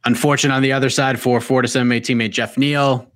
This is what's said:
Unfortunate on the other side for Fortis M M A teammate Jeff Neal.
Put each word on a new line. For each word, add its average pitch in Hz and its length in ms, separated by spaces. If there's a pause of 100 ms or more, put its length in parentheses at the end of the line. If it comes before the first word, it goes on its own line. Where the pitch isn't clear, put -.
Unfortunate 135 480
on 131 80
the 135 100
other 135 180
side 131 300
for 120 220
Fortis 127 340
M 123 160
M 120 60
A - 20
teammate 117 320
Jeff 113 260
Neal. 139 480 (100)